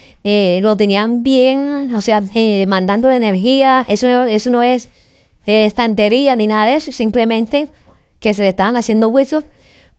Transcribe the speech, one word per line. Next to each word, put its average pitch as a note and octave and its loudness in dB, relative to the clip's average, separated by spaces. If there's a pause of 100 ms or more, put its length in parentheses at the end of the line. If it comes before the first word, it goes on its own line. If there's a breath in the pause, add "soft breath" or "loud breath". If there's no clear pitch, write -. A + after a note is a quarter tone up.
(280 soft breath)
eh, G3 0
lo G#3+ 2
tenían G#3+ 0
bien, C4+ 0
o G#3+ -4
sea, G#3 0 (100)
eh, G#3+ 0
mandando G3+ 0
la B3+ 2
energía, B3+ 2
eso G#3 0
no, B3 2
eso A3 -2
no A#3+ 2
es, B3 -2 (560 soft breath)
eh, G#3+ 2
estantería A#3 0
ni G#3+ 0
nada G#3+ 0
de C4 2
eso, D#4 -8
simplemente A3+ -2 (520 soft breath)
que G#3+ -2
se G3 -4
le G3+ 2
estaban F#3+ -2
haciendo A3+ 0
huesos. C4+ 0 (560 soft breath)